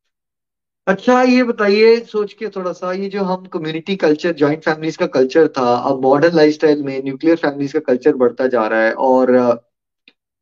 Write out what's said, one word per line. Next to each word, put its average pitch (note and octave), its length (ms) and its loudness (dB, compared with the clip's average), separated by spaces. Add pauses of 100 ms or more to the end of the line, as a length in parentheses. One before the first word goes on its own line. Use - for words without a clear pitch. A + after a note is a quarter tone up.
(880)
अच्छा, B3 360 0
ये B3+ 200 4
बताइए A3+ 580 2
सोच G#3 320 -6
के A3 160 -10
थोड़ा F#3 240 -8
सा, F3+ 200 -8
ये G3 160 -6
जो G3 140 -6
हम F#3 240 -4
कम्युनिटी D#3+ 500 -8
कल्चर, E3 360 0
जॉइंट D3+ 320 -2
फैमिलीज D#3 320 -4
का F3 100 -2
कल्चर C#3+ 420 2
था, B2 280 -2
अब C3 260 -4
मॉडर्न C#3+ 340 2
लाइफस्टाइल D3+ 460 2
में C3+ 220 -8
न्यूक्लियर C#3 320 0
फैमिलीज C#3+ 360 -4
का D#3 60 -2
कल्चर C#3+ 360 0
बढ़ता B2+ 320 0
जा A#2+ 200 -2
रहा A2 160 0
है A2+ 100 2
और, B2+ 420 2
अ, B2 300 0 (760)